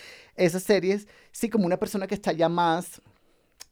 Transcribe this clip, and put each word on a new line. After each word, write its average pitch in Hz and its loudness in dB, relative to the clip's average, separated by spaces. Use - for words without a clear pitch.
esas 180 2
series, 196 0
sí, - -4
como 214 2
una 180 0
persona 196 -4
que 202 -4
está 196 -4
ya 165 2
más, 170 0